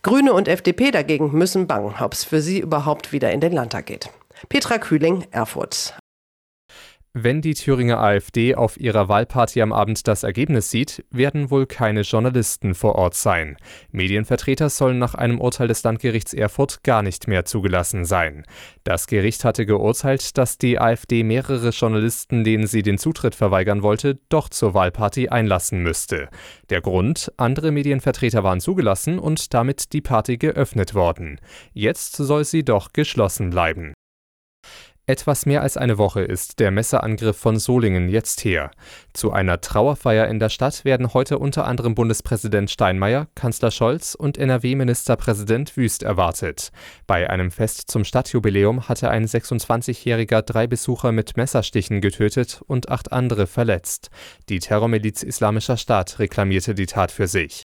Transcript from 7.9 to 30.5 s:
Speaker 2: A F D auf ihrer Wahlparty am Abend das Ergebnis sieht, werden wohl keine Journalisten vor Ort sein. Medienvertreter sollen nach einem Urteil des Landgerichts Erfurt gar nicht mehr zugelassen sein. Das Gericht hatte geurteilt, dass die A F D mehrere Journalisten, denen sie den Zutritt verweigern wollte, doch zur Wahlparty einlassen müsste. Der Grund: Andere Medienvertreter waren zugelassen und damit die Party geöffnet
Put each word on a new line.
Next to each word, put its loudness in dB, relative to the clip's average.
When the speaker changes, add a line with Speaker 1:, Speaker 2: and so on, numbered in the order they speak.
Speaker 2:
A 4
F -2
D 2
auf 0
ihrer 2
Wahlparty 2
am 2
Abend 0
das 0
Ergebnis 0
sieht, -4
werden 0
wohl 2
keine 0
Journalisten 0
vor 2
Ort 2
sein. -2
Medienvertreter 0
sollen 0
nach -2
einem 0
Urteil 0
des -2
Landgerichts -2
Erfurt -2
gar 2
nicht -4
mehr 0
zugelassen 0
sein. 0
Das -2
Gericht 0
hatte 2
geurteilt, 0
dass 0
die 2
A 4
F -2
D 2
mehrere 0
Journalisten, 0
denen 2
sie 0
den 2
Zutritt -2
verweigern 2
wollte, 0
doch 0
zur -2
Wahlparty 0
einlassen 0
müsste. -4
Der 0
Grund: 0
Andere 0
Medienvertreter 0
waren 2
zugelassen 0
und -4
damit 0
die 0
Party 0
geöffnet 0